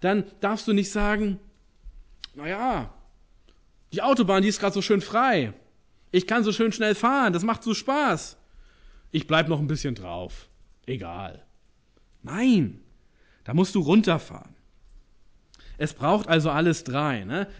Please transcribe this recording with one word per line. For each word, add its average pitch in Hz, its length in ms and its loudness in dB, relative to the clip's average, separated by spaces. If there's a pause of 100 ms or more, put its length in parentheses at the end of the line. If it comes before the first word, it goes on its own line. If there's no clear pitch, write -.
dann 196 240 2 (160)
darfst 208 260 -4
du 220 60 2
nicht 202 180 2
sagen, 208 480 0 (960)
„Na 143 140 -10
ja, 196 460 -4 (960)
die 175 80 -4
Autobahn, 208 420 4
die 196 60 2
ist 202 120 -2
grad 202 120 0
so 196 80 -2
schön 202 220 2
frei. 202 500 0 (580)
Ich 180 160 2
kann 226 180 2
so 208 80 2
schön 226 200 0
schnell 214 220 0
fahren, 240 400 2
das 175 100 -2
macht 220 180 -2
so 226 120 -2
Spaß. 262 640 -2 (720)
Ich 160 160 -2
bleib 156 220 2
noch 156 120 0
ein 147 60 -2
bisschen 139 280 -4
drauf. 90 540 -12 (380)
Egal.“ 92 580 -10 (800)
Nein, 180 580 0 (640)
da 110 80 -10
musst 180 220 2
du 208 60 2
runterfahren. 175 720 0 (1300)
Es 151 120 -4
braucht 151 340 0
also 160 220 2
alles 160 340 0
drei, 131 400 -4
ne? 165 240 -6 (120)